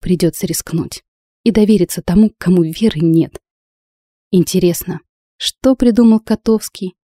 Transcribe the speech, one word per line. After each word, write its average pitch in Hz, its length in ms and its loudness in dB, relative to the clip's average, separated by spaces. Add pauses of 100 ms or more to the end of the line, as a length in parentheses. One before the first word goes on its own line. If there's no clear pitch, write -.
Придется 175 460 -2
рискнуть - 560 -8 (400)
и 233 80 2
довериться 196 500 2
тому, 208 360 2
кому 180 260 2
веры 165 360 -2
нет. 165 400 0 (920)
Интересно, 175 680 -2 (380)
что - 380 0
придумал 226 440 4
Котовский? 214 760 -4 (140)